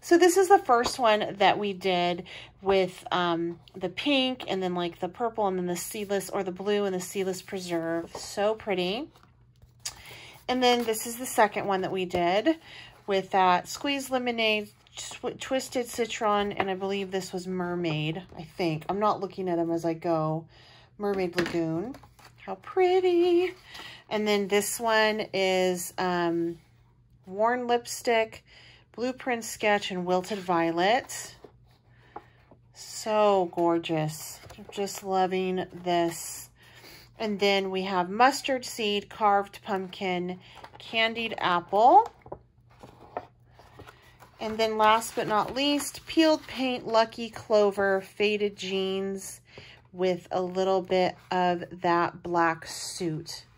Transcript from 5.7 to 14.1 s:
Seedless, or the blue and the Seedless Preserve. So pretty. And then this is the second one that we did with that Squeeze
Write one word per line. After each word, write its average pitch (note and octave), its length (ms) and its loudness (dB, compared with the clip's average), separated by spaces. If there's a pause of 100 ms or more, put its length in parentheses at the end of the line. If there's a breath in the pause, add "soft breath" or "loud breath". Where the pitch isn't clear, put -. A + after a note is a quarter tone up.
Seedless, G3 540 -6
or G3+ 140 -2
the F#3 80 -6
blue G3+ 340 -2
and F#3+ 80 -2
the F#3 60 -2
Seedless F#3 420 -4
Preserve. E3+ 760 -4
So G#3 380 -2
pretty. G#3 560 -4 (1400 loud breath)
And B3+ 140 0
then B3 220 4
this A3+ 240 -4
is A#3 100 -10
the B3+ 80 -8
second G#3+ 400 2
one F#3+ 160 0
that E3 100 -4
we F#3+ 140 -2
did F#3 520 2 (500 loud breath)
with F#3+ 240 0
that F#3 360 4
Squeeze C#4 440 -4